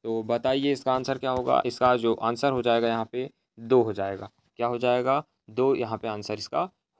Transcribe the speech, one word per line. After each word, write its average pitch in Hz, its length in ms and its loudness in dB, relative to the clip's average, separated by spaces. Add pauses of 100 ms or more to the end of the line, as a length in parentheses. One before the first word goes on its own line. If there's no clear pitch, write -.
तो 113 200 -4
बताइए 131 480 0
इसका 131 220 0
आंसर 131 240 -2
क्या 131 140 -2
होगा? 127 340 2
इसका 127 300 4
जो 113 180 2
आंसर 120 380 0
हो 127 100 -2
जाएगा 117 260 2
यहाँ 113 240 -2
पे 127 180 -6 (300)
दो 117 220 4
हो 110 120 0
जाएगा। 98 360 -6 (280)
क्या 117 100 -2
हो 120 100 -2
जाएगा? 127 460 0 (260)
दो 127 260 2
यहाँ 110 220 -4
पे 113 100 -8
आंसर 107 260 -6
इसका 147 360 -4 (300)